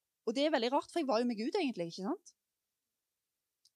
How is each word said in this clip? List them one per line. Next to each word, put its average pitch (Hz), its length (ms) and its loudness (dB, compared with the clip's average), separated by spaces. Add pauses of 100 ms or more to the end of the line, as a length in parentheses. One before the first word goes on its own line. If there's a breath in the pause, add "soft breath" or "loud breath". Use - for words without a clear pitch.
(240)
Og 226 120 -2
det 285 100 4
er 320 80 2
veldig 240 180 2
rart, - 200 0
for 339 100 0
jeg 262 60 -2
var 226 120 4
jo 247 80 2
med 226 120 -2
Gud 302 180 -2
egentlig, 226 320 -2
ikke 190 160 -8
sant? 330 260 -6 (1400)